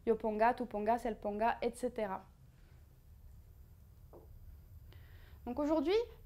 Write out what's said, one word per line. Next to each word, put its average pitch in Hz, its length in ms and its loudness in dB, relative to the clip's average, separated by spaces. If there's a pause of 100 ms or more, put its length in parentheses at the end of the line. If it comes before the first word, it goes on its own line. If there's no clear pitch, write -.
yo 226 100 6
ponga, 220 380 4
tu 247 120 -4
pongas, 214 380 2
elle 220 140 -2
ponga, 214 440 0
et 247 100 2
cetera. 220 520 -4 (3250)
Donc 240 140 -4
aujourd'hui, 302 320 4 (340)